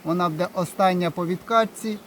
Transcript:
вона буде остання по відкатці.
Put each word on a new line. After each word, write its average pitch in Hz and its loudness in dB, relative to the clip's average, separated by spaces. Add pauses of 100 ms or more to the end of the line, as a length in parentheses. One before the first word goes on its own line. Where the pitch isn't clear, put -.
вона 175 0
буде 165 -2
остання 180 2
по 175 -4
відкатці. 214 0